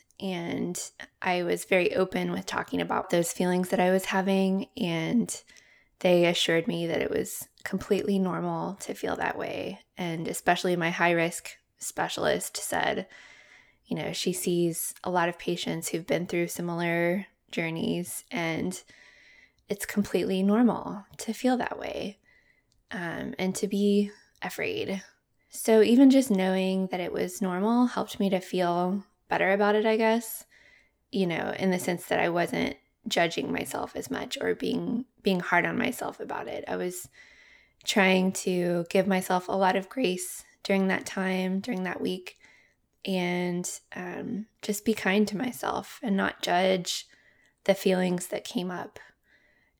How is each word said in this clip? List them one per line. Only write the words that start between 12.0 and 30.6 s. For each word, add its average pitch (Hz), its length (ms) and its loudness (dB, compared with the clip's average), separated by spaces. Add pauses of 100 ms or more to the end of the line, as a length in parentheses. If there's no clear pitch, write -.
said, - 500 -2 (760)
you - 100 -6
know, 165 160 -4
she 175 220 -2
sees 175 600 0 (120)
a 185 40 -4
lot 175 200 2
of 175 100 -6
patients 165 480 -4
who've 165 180 -4
been - 220 0
through 170 200 0
similar 170 800 -2 (240)
journeys, 165 800 -4
and 170 540 -4 (840)
it's 202 160 -6
completely 190 580 0
normal 202 600 2 (120)
to - 160 -6
feel 254 240 0
that - 220 -4
way, - 400 -8 (720)
um, - 480 -6
and 185 160 0
to 202 120 -2
be 202 440 4 (300)
afraid. 185 600 -4 (480)
So 220 320 6
even 240 300 10
just 262 180 6
knowing 190 580 2
that 185 120 -4
it 175 140 -4
was - 280 -4
normal 208 460 4
helped - 320 -4
me 196 100 2
to 185 120 2
feel 180 640 0 (220)
better 170 240 2
about 208 240 4
it, 214 100 2
I 220 100 4
guess, 226 500 0 (640)